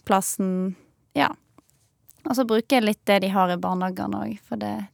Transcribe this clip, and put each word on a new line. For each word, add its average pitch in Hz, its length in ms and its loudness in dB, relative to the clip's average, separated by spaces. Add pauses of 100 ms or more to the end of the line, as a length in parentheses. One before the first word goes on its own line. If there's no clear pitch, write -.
plassen, 190 720 0 (420)
ja. - 140 2 (920)
Og 269 160 -4
så 262 80 2
bruker 226 320 2
jeg 220 80 2
litt 208 140 0 (100)
det 202 140 6
de 190 100 0
har 185 160 4
i 175 80 0
barnehagene 185 640 -4
også, 214 260 -8
for 226 160 -8
det, 208 140 -6 (180)